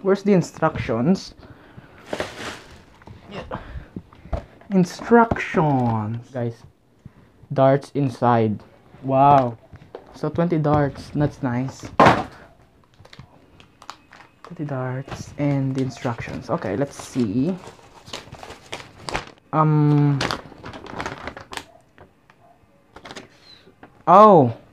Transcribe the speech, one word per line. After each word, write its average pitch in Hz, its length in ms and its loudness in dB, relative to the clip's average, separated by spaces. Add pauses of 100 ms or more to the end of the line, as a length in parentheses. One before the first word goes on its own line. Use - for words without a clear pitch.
Where's 190 220 0
the 202 80 2
instructions? 160 1040 0 (1900)
Yeah. 196 140 -14 (1300)
Instructions. 139 1600 0
Guys, 120 320 -8 (880)
darts 139 440 2
inside. 120 680 0 (400)
Wow. 131 540 4 (580)
So - 120 -6
twenty 170 300 0
darts. 147 580 0
That's 147 260 -2
nice. 127 460 -6 (2500)
Twenty 165 220 -12
darts 127 720 -8
and 139 360 0
the 135 80 -2
instructions. - 680 -8
Okay, 107 260 -4
let's - 260 -4
see. 127 540 -2 (2000)
Um. 147 680 4 (4000)
Oh. 175 440 10 (220)